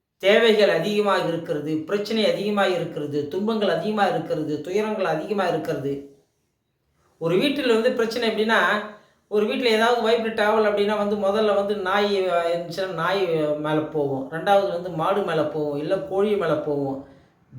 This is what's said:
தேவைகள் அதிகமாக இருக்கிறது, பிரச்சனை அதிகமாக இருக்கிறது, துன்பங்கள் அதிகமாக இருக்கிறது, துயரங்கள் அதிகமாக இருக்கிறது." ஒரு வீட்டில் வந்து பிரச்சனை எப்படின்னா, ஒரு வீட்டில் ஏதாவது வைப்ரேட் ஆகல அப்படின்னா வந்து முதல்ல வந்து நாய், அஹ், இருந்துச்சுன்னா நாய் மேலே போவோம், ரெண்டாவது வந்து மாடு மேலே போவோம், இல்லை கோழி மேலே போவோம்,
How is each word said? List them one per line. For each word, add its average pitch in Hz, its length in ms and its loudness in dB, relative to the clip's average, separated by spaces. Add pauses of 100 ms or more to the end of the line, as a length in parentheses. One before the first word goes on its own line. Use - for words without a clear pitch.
(220)
தேவைகள் 208 460 6
அதிகமாக 185 600 0
இருக்கிறது, 160 500 -4
பிரச்சனை 208 480 -2
அதிகமாக 196 420 0
இருக்கிறது, 151 600 -4
துன்பங்கள் 202 400 -2
அதிகமாக 202 420 0
இருக்கிறது, 156 500 -4
துயரங்கள் 208 440 -2
அதிகமாக 175 440 -2
இருக்கிறது." 151 440 -2 (1300)
ஒரு 165 180 0
வீட்டில் 262 360 2
வந்து 233 180 4
பிரச்சனை 226 340 -2
எப்படின்னா, 214 340 2 (720)
ஒரு 214 160 2
வீட்டில் 254 280 0
ஏதாவது 233 280 4
வைப்ரேட் 220 380 0
ஆகல 214 280 4
அப்படின்னா 202 280 2
வந்து 202 200 0
முதல்ல 202 380 2
வந்து 202 220 0
நாய், 202 400 0 (120)
அஹ், 170 200 0
இருந்துச்சுன்னா 175 440 -4
நாய் 180 300 -2 (360)
மேலே 151 240 -2 (100)
போவோம், 135 380 -2
ரெண்டாவது 190 380 2
வந்து 175 220 -6
மாடு 180 340 0
மேலே 160 180 0
போவோம், 151 360 -4
இல்லை 175 200 -2 (100)
கோழி 202 280 2
மேலே 160 240 0
போவோம், 139 380 -2 (600)